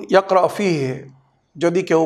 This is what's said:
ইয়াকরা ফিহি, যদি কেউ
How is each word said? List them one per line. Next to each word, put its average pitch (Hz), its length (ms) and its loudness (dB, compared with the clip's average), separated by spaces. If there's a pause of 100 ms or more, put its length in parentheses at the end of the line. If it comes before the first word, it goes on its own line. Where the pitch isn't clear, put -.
(100)
ইয়াকরা 185 380 2
ফিহি, 156 440 -2 (640)
যদি 170 260 0
কেউ 165 240 2